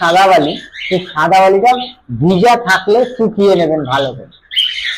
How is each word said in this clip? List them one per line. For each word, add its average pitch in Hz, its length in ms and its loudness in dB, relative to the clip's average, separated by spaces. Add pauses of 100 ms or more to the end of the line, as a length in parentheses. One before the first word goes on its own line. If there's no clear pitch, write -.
সাদা 180 260 2
বালি, 170 300 2 (320)
সেই 185 260 -4
সাদা 170 260 2
বালিটা 196 320 4 (400)
ভিজা 185 440 2
থাকলে 208 480 0
শুকিয়ে 202 500 0
নেবেন 156 300 0
ভালো 131 280 -4
করে। - 140 -18 (720)